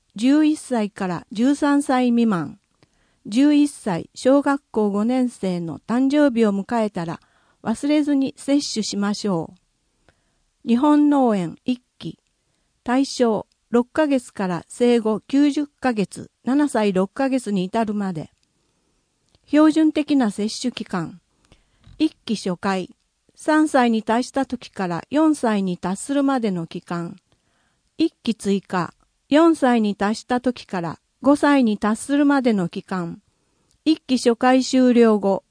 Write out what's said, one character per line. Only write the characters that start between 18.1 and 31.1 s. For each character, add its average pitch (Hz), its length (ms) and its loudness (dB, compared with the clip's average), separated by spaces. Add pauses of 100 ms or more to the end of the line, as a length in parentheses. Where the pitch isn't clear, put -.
で。 156 180 -10 (1160)
標 302 260 4
準 311 200 2
的 294 240 -2
な 233 140 2
接 208 180 -6 (120)
種 247 120 -6
期 - 120 -12
間。 170 360 -8 (800)
一 311 160 0 (100)
期 220 120 -4
初 180 200 -4
回、 190 380 -6 (400)
三 311 340 2
歳 247 220 2
に 220 120 0
達 240 260 -2
し - 20 -20
た 269 160 -4
時 - 240 -10
か 190 160 -8
ら 170 240 -6
四 311 240 2
歳 214 280 0
に 180 140 -2
達 190 260 -6
す 277 120 -4
る 285 80 0
ま 269 180 0
で 220 100 -2
の 170 160 -4
期 - 160 -12
間。 170 340 -8 (840)
一 330 140 0 (100)
期 226 120 -2
追 196 280 -2
加、 - 320 -6 (340)
四 320 280 4
歳 240 240 2
に 208 160 -2
達 208 240 -4
し - 40 -18
た 247 160 -4
時 247 260 -6
か 185 140 -8
ら 170 200 -10 (200)